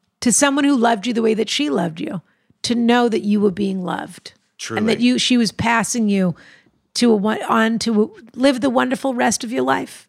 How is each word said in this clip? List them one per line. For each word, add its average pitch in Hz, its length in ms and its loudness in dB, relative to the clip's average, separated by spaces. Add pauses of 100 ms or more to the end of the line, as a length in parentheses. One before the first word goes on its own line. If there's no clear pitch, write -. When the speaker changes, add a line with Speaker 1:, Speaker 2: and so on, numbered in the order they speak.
(200)
Speaker 1:
to 240 120 2
someone 277 320 2
who 285 100 4
loved 233 320 0
you 247 60 -2
the 226 100 0
way 220 120 2
that 214 160 -2
she 294 180 -2
loved 175 320 -4
you, 180 220 -8 (400)
to 240 120 -2
know 240 340 2
that 220 120 -2
you 208 180 0
were 202 120 2
being 190 340 -4
loved. - 480 -10 (260)
Speaker 2:
Truly. - 220 -8
Speaker 1:
And 220 80 0
that 220 100 0
you, 247 200 2
she 254 180 2
was 233 160 2
passing 226 560 0
you 190 260 2 (640)
to 240 160 4
a 214 40 6
won-, 214 280 -2
on 226 360 0
to 214 320 0 (220)
live 254 260 2
the 277 100 0
wonderful 254 440 -2
rest 247 300 0
of 226 80 -8
your 262 100 -2
life. - 460 -4